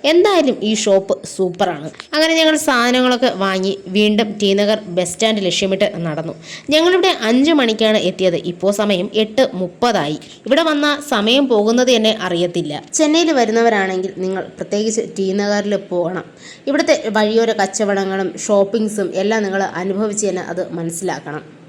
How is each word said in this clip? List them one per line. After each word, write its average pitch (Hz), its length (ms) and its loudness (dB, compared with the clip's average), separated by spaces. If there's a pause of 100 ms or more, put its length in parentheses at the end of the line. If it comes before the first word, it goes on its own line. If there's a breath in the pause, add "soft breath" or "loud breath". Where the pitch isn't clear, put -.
(120)
എന്തായാലും 349 500 4
ഈ 214 120 0
ഷോപ്പ് 196 440 2 (180)
സൂപ്പറാണ്. 175 540 -2 (240 loud breath)
അങ്ങനെ 320 260 2
ഞങ്ങൾ 311 180 4
സാധനങ്ങളൊക്കെ 254 760 2
വാങ്ങി 190 520 -2
വീണ്ടും 208 540 2
ടി 196 120 4
നഗർ 208 260 2 (160)
ബസ് 180 180 -2
സ്റ്റാൻഡ് 220 320 0
ലക്ഷ്യമിട്ട് 190 460 0 (140)
നടന്നു. 156 280 -6 (360 loud breath)
ഞങ്ങളിവിടെ 359 420 2 (100)
അഞ്ച് 254 300 2
മണിക്കാണ് 220 460 2
എത്തിയത്. 180 380 0
ഇപ്പോൾ 175 360 -2
സമയം 202 380 0 (140)
എട്ട് 247 300 0
മുപ്പതായി. 180 640 -2 (280 loud breath)
ഇവിടെ 294 180 2
വന്ന 294 460 0
സമയം 247 380 2
പോകുന്നത് 233 480 2
തന്നെ 220 260 2
അറിയത്തില്ല. 170 600 -2 (100)
ചെന്നൈയിൽ 311 380 2
വരുന്നവരാണെങ്കിൽ 214 840 2
നിങ്ങൾ 185 240 -4 (160)
പ്രത്യേകിച്ച് 214 440 -2 (160)
ടി 190 160 -2
നഗറിൽ 202 420 0 (160)
പോകണം. 175 320 -2 (440 loud breath)
ഇവിടുത്തെ 277 360 0 (140)
വഴിയോര 220 340 2
കച്ചവടങ്ങളും 196 800 -2 (160)
ഷോപ്പിംഗ്സും 208 680 0
എല്ലാം 208 280 0
നിങ്ങൾ 196 200 -2
അനുഭവിച്ച് 196 640 -2
തന്നെ 180 140 -4
അത് 170 380 -8
മനസ്സിലാക്കണം. 160 800 -8 (120)